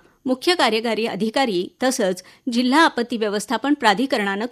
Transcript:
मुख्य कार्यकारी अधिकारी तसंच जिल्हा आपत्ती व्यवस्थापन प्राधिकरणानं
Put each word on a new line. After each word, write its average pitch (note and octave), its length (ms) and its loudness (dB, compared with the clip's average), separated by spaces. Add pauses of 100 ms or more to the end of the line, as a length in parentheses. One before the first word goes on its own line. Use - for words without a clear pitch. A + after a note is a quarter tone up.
(260)
मुख्य C4 280 0
कार्यकारी A3+ 520 0
अधिकारी A3 640 -2 (140)
तसंच A3 400 0 (300)
जिल्हा B3+ 320 4
आपत्ती A#3+ 320 -2
व्यवस्थापन A3 580 -2
प्राधिकरणानं G#3+ 760 0